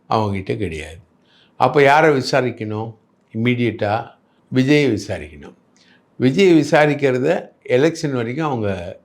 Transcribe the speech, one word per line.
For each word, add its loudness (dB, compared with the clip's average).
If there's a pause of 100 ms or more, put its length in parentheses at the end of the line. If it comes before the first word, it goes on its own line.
அவங்ககிட்ட -4
கிடையாது. -10 (600)
அப்போ 2
யாரை 4
விசாரிக்கணும்? -4 (380)
இம்மீடியட்டா -2 (460)
விஜயை 2
விசாரிக்கணும். -14 (600)
விஜயை 4
விசாரிக்கிறத 2 (240)
எலெக்ஷன் 0
வரைக்கும் -4
அவங்க -6